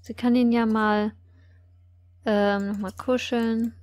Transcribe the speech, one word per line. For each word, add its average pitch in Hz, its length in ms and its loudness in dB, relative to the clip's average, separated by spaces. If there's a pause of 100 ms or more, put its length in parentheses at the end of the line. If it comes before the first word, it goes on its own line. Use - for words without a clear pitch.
Sie - 140 -14
kann 247 200 0
ihn 240 160 4
ja 233 140 2
mal... 214 460 0 (1120)
Ähm, 202 440 0
nochmal 202 240 -6
kuscheln. 233 880 -2